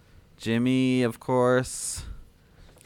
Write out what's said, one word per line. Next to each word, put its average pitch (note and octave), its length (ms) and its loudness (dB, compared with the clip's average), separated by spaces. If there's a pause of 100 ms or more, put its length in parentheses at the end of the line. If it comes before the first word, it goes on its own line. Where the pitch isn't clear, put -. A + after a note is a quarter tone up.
(360)
Jimmy, B2+ 680 2
of A#2 180 0
course, B2+ 840 0 (800)